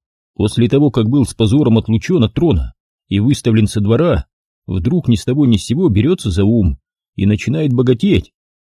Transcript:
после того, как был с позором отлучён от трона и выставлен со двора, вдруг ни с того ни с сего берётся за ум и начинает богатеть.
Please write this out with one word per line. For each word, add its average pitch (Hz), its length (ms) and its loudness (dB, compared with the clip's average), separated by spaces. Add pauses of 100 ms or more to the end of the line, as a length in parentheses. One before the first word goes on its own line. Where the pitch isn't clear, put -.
(340)
после 113 340 0
того, 143 220 2
как 110 180 0
был 135 160 2
с - 80 -8
позором 117 460 2
отлучён 117 460 0
от 101 100 -4
трона 110 400 0 (340)
и 98 100 -2
выставлен 110 480 0
со 107 140 -4
двора, 120 460 0 (400)
вдруг 123 420 -4
ни 117 60 4
с - 100 -6
того 139 220 0
ни 117 100 4
с - 80 -2
сего 156 240 -2
берётся 113 420 0
за 95 140 0
ум 101 340 0 (380)
и 95 80 -2
начинает 127 480 -2
богатеть. 127 640 0 (320)